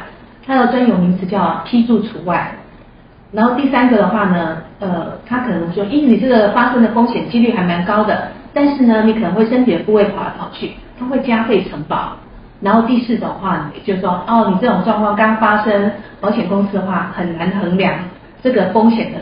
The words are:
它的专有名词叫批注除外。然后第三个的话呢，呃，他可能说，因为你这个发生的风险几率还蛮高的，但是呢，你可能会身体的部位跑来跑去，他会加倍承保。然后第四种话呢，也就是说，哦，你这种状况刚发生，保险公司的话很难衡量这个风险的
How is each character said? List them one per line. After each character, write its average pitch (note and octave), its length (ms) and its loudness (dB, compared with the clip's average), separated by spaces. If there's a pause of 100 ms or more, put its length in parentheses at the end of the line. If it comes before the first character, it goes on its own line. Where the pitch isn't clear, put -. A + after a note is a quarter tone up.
(460)
它 C4 80 -2
的 B3 140 2
专 B3+ 200 2
有 F#3+ 100 2
名 F3+ 200 2
词 F#3+ 80 -6
叫 G3+ 380 -2
批 A#3 200 2
注 A3+ 180 2
除 - 220 -10
外。 D#3+ 280 -4 (800)
然 G#3+ 120 2
后 B3+ 120 2
第 C#4 120 0
三 B3 220 2
个 A#3 60 4
的 G3+ 120 2
话 G#3 180 0
呢， E3 320 0 (200)
呃， F3 360 -6 (120)
他 B3 140 -4
可 A3+ 100 -4
能 E3+ 220 -4
说， G3+ 140 -4
因 D4 180 0
为 A#3 100 6
你 F#3+ 40 4
这 C4 100 0
个 G#3+ 240 4
发 A#3+ 200 2
生 A#3+ 80 2
的 A3 120 6
风 A3+ 160 4
险 F3 200 -4
几 A#3 120 0
率 A3+ 120 4
还 F#3+ 120 -2
蛮 F3 200 -2
高 G#3+ 200 2
的， - 240 -2 (260)
但 C#4+ 220 2
是 C4 80 2
呢， A3 200 4
你 A3 80 4
可 A3 60 0
能 F3 160 -2
会 A3 120 4
身 B3 180 2
体 G#3+ 80 4
的 E3+ 80 0
部 G#3+ 120 0
位 G3+ 120 4
跑 - 180 -2
来 - 160 -6
跑 - 140 -12
去， - 180 -8 (300)
他 B3 60 -6
会 C4 120 -2
加 A3+ 240 0
倍 A3+ 220 2
承 - 240 -10
保。 - 240 -4 (480)
然 G3+ 120 0
后 A3+ 100 4
第 A#3+ 200 0
四 A3 160 -2
种 F3+ 100 -6 (120)
话 F#3 160 -4
呢， D3 180 -10
也 - 80 -16
就 F#3+ 140 -2
是 F#3 40 -6
说， F#3+ 280 -4
哦， A3+ 200 2
你 F#3 120 0
这 A#3+ 80 2
种 F#3 160 0
状 G#3+ 160 0
况 G3+ 160 0
刚 A3 220 2
发 G#3 260 2
生， G#3 260 2 (300)
保 G3+ 100 0
险 A3+ 160 -2
公 G3 220 0
司 - 60 -6
的 F#3+ 120 -2
话 F3+ 300 -4
很 F3 200 -4
难 F3 220 -2
衡 F3 180 0
量 - 180 0 (460)
这 B3+ 120 0
个 F#3+ 140 2
风 A3 260 4
险 - 200 -2
的 - 80 -10